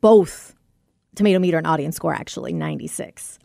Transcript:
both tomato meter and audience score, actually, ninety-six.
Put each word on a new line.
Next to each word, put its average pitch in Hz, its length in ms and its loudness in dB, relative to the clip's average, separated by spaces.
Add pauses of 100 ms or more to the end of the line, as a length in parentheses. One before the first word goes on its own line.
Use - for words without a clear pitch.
both 214 520 4 (600)
tomato 196 240 2
meter 175 180 0
and 160 80 -4
audience 160 300 -2
score, 165 180 -4
actually, - 400 -10
ninety-six. - 920 -10